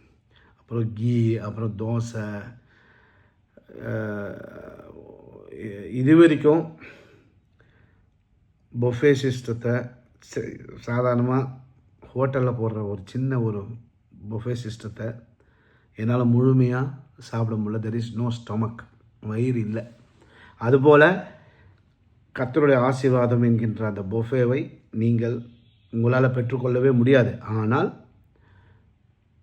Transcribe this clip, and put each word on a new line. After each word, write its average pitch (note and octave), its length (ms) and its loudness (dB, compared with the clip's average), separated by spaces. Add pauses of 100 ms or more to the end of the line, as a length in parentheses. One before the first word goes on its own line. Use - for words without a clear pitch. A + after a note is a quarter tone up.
(600)
அப்புறம் A2+ 360 -6
கீ, A2+ 420 0
அப்புறம் G#2 400 -8
தோசை. A2 640 -6 (1400)
ஆ, G#2+ 380 -8 (1300)
இ-, G2 400 -14
இது C3 260 4
வரைக்கும் D#3+ 560 6 (2000)
பஃபே B2 420 2
சிஸ்டத்தை B2 760 -6 (360)
ச-, - 340 -10 (180)
சாதாரணமா B2 640 -2 (640)
ஹோட்டல்ல B2+ 400 -2
போடுற G#2+ 340 -6
ஒரு G2+ 160 -8
சின்ன C3 360 -4
ஒரு G#2 240 -4 (640)
பஃபே A2+ 240 -6
சிஸ்டத்தை A2 640 -12 (760)
என்னால A#2+ 280 0
முழுமையா B2+ 720 2 (240)
சாப்பிட A2+ 420 -4
முடியல. G#2+ 200 -4
There A2 200 -6
is - 20 -6 (140)
no A#2+ 120 -2 (160)
stomach. A2 320 -6 (440)
வயிறு A#2 400 -4
இல்ல. G#2+ 320 -8 (680)
அதுபோல C#3 420 8 (1300)
கர்த்தருடைய C3+ 420 4
ஆசீர்வாதம் B2 640 2
என்கின்ற A2+ 440 2
அந்த G2+ 160 -6
புஃபேவை A#2+ 580 0 (320)
நீங்கள், A#2 440 0 (560)
உங்களால A#2+ 360 2
பெற்றுக்கொள்ளவே B2+ 640 0
முடியாது. A#2+ 560 4
ஆனால் A2 400 0 (1500)